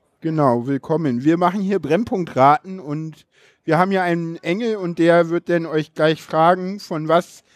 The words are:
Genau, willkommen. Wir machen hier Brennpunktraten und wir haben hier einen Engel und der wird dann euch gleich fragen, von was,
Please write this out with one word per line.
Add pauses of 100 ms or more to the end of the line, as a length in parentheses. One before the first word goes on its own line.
(200)
Genau,
willkommen.
Wir
machen
hier
Brennpunktraten
und (380)
wir
haben
hier
einen
Engel
und
der
wird
dann
euch
gleich
fragen,
von
was, (140)